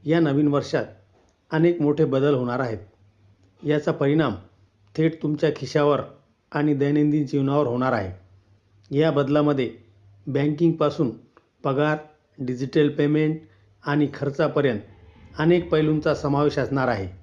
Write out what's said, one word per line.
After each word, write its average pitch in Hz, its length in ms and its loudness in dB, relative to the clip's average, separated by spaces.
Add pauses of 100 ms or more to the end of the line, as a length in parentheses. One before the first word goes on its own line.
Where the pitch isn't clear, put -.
या 160 140 2
नवीन 147 280 2
वर्षात 143 360 -2 (640)
अनेक 170 320 2
मोठे 147 220 2
बदल 135 300 2
होणार 123 260 -2
आहेत. 113 180 -6 (880)
याचा 151 280 0
परिणाम 143 420 0 (640)
थेट 160 260 0
तुमच्या 151 340 0
खिशावर 147 440 0 (520)
आणि 147 220 0
दैनंदिन 147 520 2
जीवनावर 139 400 0
होणार 123 260 0
आहे. 95 200 -4 (840)
या 156 140 2
बदलामध्ये 143 600 0 (560)
बँकिंगपासून 147 840 0 (540)
पगार, 147 320 0 (420)
डिजिटल 131 500 0
पेमेंट 151 500 0 (460)
आणि 147 300 0
खर्चापर्यंत 139 680 0 (580)
अनेक 170 320 2
पैलूंचा 156 440 2
समावेश 143 440 0
असणार 131 300 0
आहे 101 200 -2 (140)